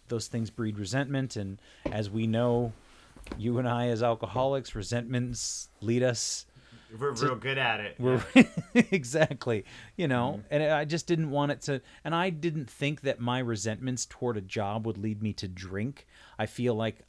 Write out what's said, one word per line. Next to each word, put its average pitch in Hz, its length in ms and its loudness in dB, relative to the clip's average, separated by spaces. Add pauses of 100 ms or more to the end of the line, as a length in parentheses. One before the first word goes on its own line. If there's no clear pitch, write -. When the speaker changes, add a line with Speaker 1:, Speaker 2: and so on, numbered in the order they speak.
Speaker 1:
those 113 200 -2
things 113 220 -2
breed 107 280 -4
resentment. 131 580 -2
And 98 240 -6 (260)
as 104 240 -2
we 110 160 0
know, 120 460 2 (680)
you 117 200 0
and 127 100 0
I 120 200 2
as 113 140 2
alcoholics, 120 720 0
resentments 120 920 -4 (120)
lead 120 220 2
us - 440 0 (520)
Speaker 2:
We're 131 160 -2
Speaker 1:
to 120 120 0
Speaker 2:
real 131 100 0
good 127 220 -4
at 113 220 2
it. 104 180 -8
Speaker 1:
We're 123 240 4 (120)
Speaker 2:
Yeah. 254 100 12 (300)
Speaker 1:
<laughs> - 0 - (160)
exactly, 131 720 2 (320)
you 180 120 0
know, 131 340 2
Speaker 2:
Mm-hmm. - 120 -6
Speaker 1:
and 147 80 4 (100)
I 151 120 2
just 156 220 -4
didn't 160 240 2
want 143 220 2
it 131 100 -6
to, 139 180 -2 (240)
and 156 100 -2
I 180 160 2
didn't 156 380 -4
think 143 340 -2
that 131 180 -2
my 123 180 0
resentments 117 680 -2
toward 120 300 -4
a 104 40 -4
job 104 460 -2
would 104 120 -2
lead 107 240 -2
me 107 120 0
to 101 140 -8
drink. 95 580 -6 (320)
I 110 80 0
feel 120 280 0
like 110 340 -2